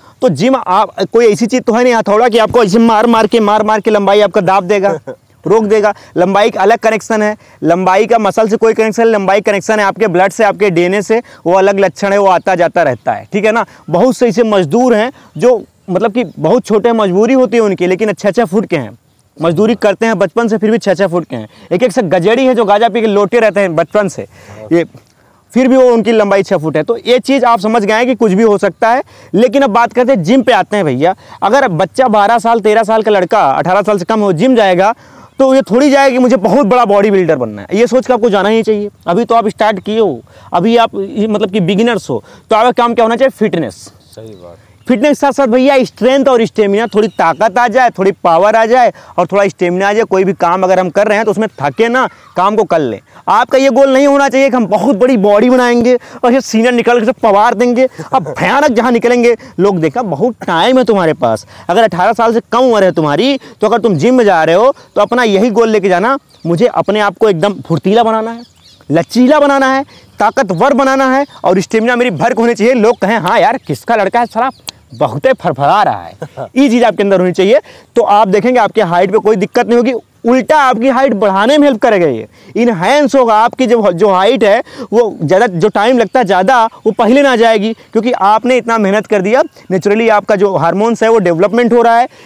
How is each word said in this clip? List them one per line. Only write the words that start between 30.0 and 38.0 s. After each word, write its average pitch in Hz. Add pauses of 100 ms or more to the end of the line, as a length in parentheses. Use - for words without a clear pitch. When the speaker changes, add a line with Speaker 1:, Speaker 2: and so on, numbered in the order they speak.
Speaker 1:
हैं, 196
जिम 240
पे 233
आते 202
हैं 196
भैया। 147 (280)
अगर 254
बच्चा 196
बारह 214
साल, 233
तेरह 214
साल 220
का 214
लड़का, 196
अठारह 156
साल 202
से 175
कम 220
हो, 202
जिम 240
जाएगा 196 (460)
तो 269
ये 269
थोड़ी 254
जाएगा 277
कि 247
मुझे 254
बहुत 220
बड़ा 240
body 202
builder 175
बनना 110
है, 95
ये 220
सोच 240